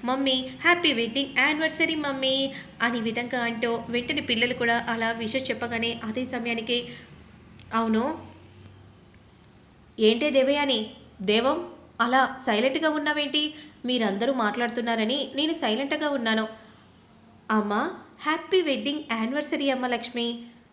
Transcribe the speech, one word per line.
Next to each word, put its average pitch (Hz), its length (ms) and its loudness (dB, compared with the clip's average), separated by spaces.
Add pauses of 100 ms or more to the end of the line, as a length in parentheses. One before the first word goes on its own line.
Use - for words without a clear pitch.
"మమ్మీ, 262 320 2 (240)
హ్యాపీ 339 320 4
వెడ్డింగ్ 233 460 -2
యానివర్సరీ 311 560 2
మమ్మీ" 269 400 0 (480)
అని 240 180 0
విధంగా 240 400 -2
అంటూ 233 300 -2 (200)
వెంటనే 247 300 -2
పిల్లలు 240 340 0
కూడా 233 240 2 (100)
అలా 226 240 0
విషెస్ 233 380 -2
చెప్పగానే, 233 420 -2 (120)
అదే 220 200 -4
సమయానికి, 240 540 -2 (960)
"అవును, 226 300 2 (1900)
ఏంటే 233 320 6
దేవయాని, 269 500 4 (420)
దేవం, 233 360 4 (420)
అలా 262 400 4
సైలెంట్గా 269 500 2
ఉన్నావేంటి? 294 520 0 (440)
మీరందరూ 233 460 0
మాట్లాడుతున్నారని 233 880 0 (140)
నేను 311 200 0
సైలెంట్గా 277 540 0
ఉన్నాను." 226 380 0 (1040)
"అమ్మా, 208 300 2 (400)
హ్యాపీ 320 420 2
వెడ్డింగ్ 285 480 -2
యానివర్సరీ 277 600 0
అమ్మ 254 160 0
లక్ష్మి. 233 400 -2 (460)